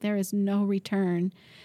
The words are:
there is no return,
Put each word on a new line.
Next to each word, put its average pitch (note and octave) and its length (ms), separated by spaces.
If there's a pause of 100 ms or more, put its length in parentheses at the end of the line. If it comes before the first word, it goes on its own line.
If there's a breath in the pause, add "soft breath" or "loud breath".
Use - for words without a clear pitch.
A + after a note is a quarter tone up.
there G#3 160
is F#3+ 160
no G3+ 320
return, F#3+ 680 (320 loud breath)